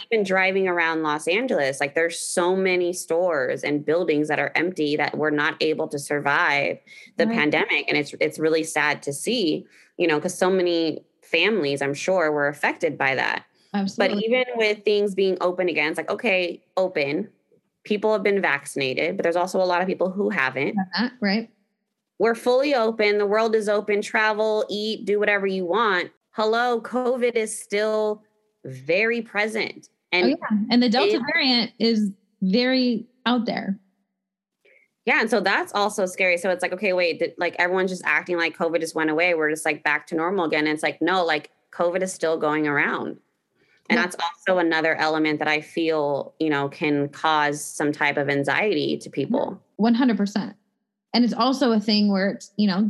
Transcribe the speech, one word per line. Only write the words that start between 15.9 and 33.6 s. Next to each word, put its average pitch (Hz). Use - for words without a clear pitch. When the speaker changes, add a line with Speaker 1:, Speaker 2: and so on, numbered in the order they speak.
Speaker 1:
it's 170
like, 160
okay, 185
open. 185
People 214
have 208
been 202
vaccinated, 139
but 160
there's 170
also 185
a -
lot 175
of 185
people 185
who 196
haven't. 143
Speaker 2:
Uh-huh, 196
right. 214
Speaker 1:
We're 226
fully 262
open. 220
The 208
world 220
is 214
open. 208
Travel, 214
eat, 208
do 208
whatever 202
you 190
want. 185
Hello, 233
covid 247
is 220
still 214
very 170
present. 214
And 180
Speaker 2:
Oh, -
yeah. 277
And 247
the 247
Delta 392
Speaker 1:
it 247
Speaker 2:
variant 254
is 214
very 247
out 233
there. -